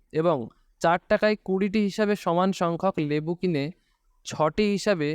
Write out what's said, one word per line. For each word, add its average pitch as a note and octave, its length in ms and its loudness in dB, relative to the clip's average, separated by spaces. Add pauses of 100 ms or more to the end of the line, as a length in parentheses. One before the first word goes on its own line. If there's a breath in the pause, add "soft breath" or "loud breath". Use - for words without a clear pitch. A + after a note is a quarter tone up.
(200)
এবং E3 160 2 (440)
চার E3+ 180 2 (120)
টাকায় G#3+ 260 2 (100)
কুড়িটি F#3+ 420 0
হিসাবে G#3 260 0 (100)
সমান F3+ 260 2 (100)
সংখ্যক F3 340 0 (160)
লেবু D3+ 300 -2
কিনে D#3+ 240 -2 (640)
ছটি D#3+ 380 0 (100)
হিসাবে, F3+ 400 0